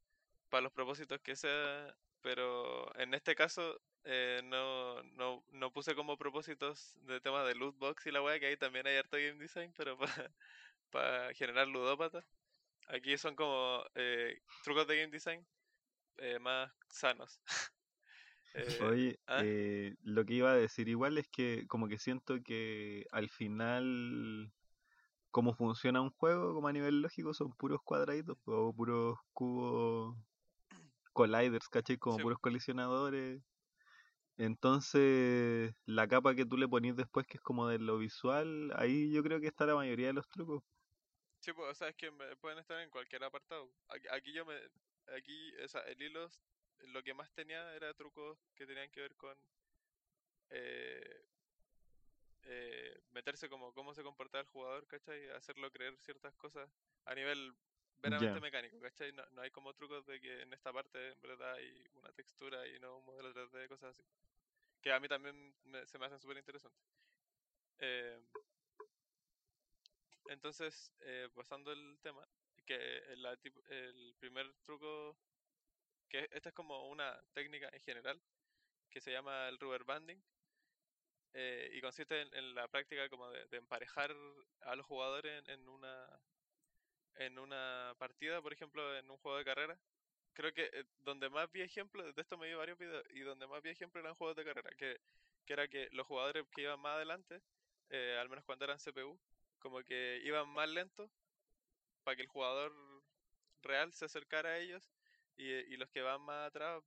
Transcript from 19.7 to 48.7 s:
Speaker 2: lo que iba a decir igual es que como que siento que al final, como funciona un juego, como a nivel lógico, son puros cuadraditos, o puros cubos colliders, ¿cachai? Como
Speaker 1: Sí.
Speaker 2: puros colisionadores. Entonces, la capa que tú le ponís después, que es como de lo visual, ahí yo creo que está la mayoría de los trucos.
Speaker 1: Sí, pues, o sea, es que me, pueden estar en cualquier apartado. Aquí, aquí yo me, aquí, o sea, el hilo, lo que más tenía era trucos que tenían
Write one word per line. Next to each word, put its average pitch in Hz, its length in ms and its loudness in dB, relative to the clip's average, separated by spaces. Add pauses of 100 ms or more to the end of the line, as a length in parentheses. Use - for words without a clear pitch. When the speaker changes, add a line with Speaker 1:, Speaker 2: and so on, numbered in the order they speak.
Speaker 2:
lo 107 240 4
que 110 80 0
iba 127 180 8
a 131 40 10
decir 117 340 6
igual 135 300 4
es 147 80 0
que 117 400 0
como 113 200 2
que 107 120 -2
siento 127 440 0
que 107 680 -4
al 110 180 2
final, 117 1200 0 (800)
como 120 240 8
funciona 120 480 4
un 131 80 4
juego, 170 460 4
como 147 120 2
a 143 60 4
nivel 143 300 4
lógico, 160 320 -2
son 135 180 0
puros 139 300 0
cuadraditos, 147 600 2
o 110 300 4
puros 117 440 2 (140)
cubos 120 840 2 (960)
colliders, 117 560 8
¿cachai? 120 280 4
Como 117 200 4
Speaker 1:
Sí. 113 60 2
Speaker 2:
puros 117 160 4
colisionadores. 131 1000 2 (1000)
Entonces, 123 1400 6 (100)
la 110 220 6
capa 127 260 10
que 127 140 4
tú 123 100 2
le 131 100 6
ponís 123 280 4
después, 127 320 2
que - 100 -12
es - 60 -16
como 120 240 2
de 117 100 4
lo 110 220 4
visual, 147 800 0
ahí 147 360 6
yo 151 80 6
creo 156 180 4
que 151 80 0
está 151 200 2
la 151 80 8
mayoría 127 320 2
de 135 60 2
los 143 140 -2
trucos. 165 360 -4 (760)
Speaker 1:
Sí, 170 140 -8
pues, 156 160 -6
o 147 60 -6
sea, 160 140 -4
es 160 60 -12
que 160 140 -8
me, 135 280 -12
pueden 156 200 -8
estar 165 240 -8
en 160 80 -10
cualquier 127 340 -8
apartado. 139 480 -10 (180)
Aquí, - 220 -10
aquí 135 220 -4
yo 165 100 -4
me, 156 120 -8 (600)
aquí, 156 380 -12 (100)
o 139 40 -8
sea, 139 140 -4
el 127 200 -8
hilo, 156 260 -8 (640)
lo 131 100 -6
que 135 100 -8
más 139 200 -12
tenía 160 420 -10
era 156 180 -8
trucos 151 460 -14 (160)
que 139 100 -14
tenían 135 240 -10